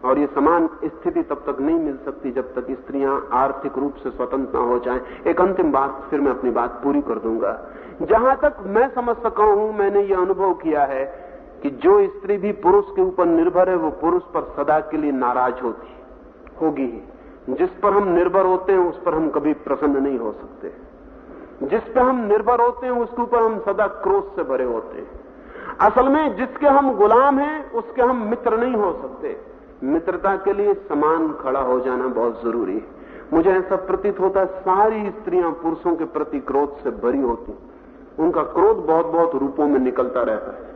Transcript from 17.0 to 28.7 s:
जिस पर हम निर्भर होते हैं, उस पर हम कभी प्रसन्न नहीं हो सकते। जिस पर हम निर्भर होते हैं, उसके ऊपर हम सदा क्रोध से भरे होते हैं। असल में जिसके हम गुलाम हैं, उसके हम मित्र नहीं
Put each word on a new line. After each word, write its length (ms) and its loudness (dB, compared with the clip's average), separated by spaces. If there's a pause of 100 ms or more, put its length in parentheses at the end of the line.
जिस 160 0
पर 220 0
हम 160 2
निर्भर 380 2
होते 260 0
हैं, 160 4
उस 140 -8
पर 120 0
हम 160 0
कभी 220 0
प्रसन्न 500 0
नहीं 160 -2
हो 140 -6
सकते। 400 -14 (920)
जिस 160 0
पर 180 0
हम 160 4
निर्भर 440 2
होते 260 0
हैं, 60 -2
उसके 300 -2
ऊपर 160 0
हम 200 2
सदा 280 0
क्रोध 500 -2
से 60 -4
भरे 220 -2
होते 340 -6
हैं। 100 -14 (720)
असल 280 4
में 280 2
जिसके 300 -2
हम 280 4
गुलाम 440 6
हैं, 340 -4
उसके 300 -4
हम 280 2
मित्र 280 0
नहीं 160 0